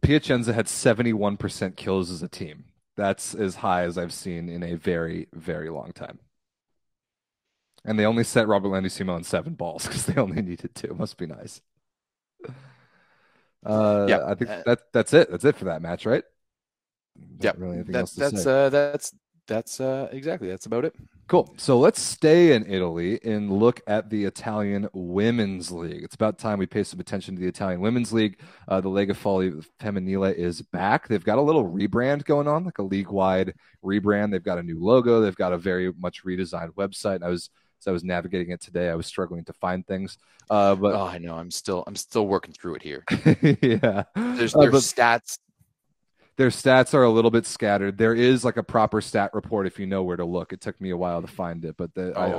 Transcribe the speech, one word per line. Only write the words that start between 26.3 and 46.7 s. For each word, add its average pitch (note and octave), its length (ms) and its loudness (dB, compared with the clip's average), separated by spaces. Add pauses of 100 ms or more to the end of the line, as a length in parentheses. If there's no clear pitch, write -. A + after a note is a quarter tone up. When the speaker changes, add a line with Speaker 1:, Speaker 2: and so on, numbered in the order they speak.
Speaker 1:
time G#2 220 -2
we F#2 80 0
pay G#2 160 -2
some - 160 -10
attention F#2+ 360 -8
to F2+ 60 -8
the F2+ 60 -2
Italian F2+ 340 -4
Women's A2+ 320 -2
League. A2 260 0 (280)
Uh, F#2+ 120 0
the F#2+ 100 -4
Lega G2 260 0
Volley F#2 360 0 (300)
Femminile F#2+ 520 -2
is F2 280 -4
back. G2+ 460 -2
They've G2+ 160 -2
got G#2+ 160 2
a - 20 4
little D3 280 2
rebrand A2+ 560 -2
going D3 220 2
on, D#3 160 0
like F3+ 140 -10
a G#2 60 -4
league-wide F#2+ 680 0 (300)
rebrand. G2+ 480 0
They've F#2 100 -2
got F2 180 -4
a E2+ 40 -8
new E2 160 -8
logo. A#2 400 6
They've G2+ 160 2
got F#2 160 -2
a F2 60 -2
very F#2 360 -2
much F2+ 300 -10
redesigned F2 500 -8
website. G2 420 -4
And F2 100 -8
I F2 40 -4
was, F2+ 200 -4 (320)
as - 60 -8
I F#2+ 40 -2
was F2 120 -2
navigating F2+ 480 -4
it F2+ 100 -10
today, F2 280 -4
I E2 60 -2
was E2+ 120 -6
struggling F2 380 -8
to - 80 -16
find F#2 320 -4
things. F#2+ 320 -8 (320)
Uh, G2+ 260 6
but G2 200 2
Speaker 2:
Oh, G2 100 -2
I F2+ 120 -8
know. E2+ 180 -10
I'm F2 160 -12
still, F#2 360 -6
I'm G#2 80 -12
still G#2 320 -2
working F#2+ 260 -2
through E2+ 220 -10
it - 80 -14
here. C#2+ 220 -12
Speaker 1:
<laughs> - 560 4
Yeah. A2 420 2 (120)
Speaker 2:
There's, A#3 400 -2
Speaker 1:
Uh, D3+ 60 8
Speaker 2:
there's B2+ 100 8
Speaker 1:
but C3+ 100 6
Speaker 2:
stats. - 580 0 (960)
Speaker 1:
Their C3 120 4
stats C3 460 4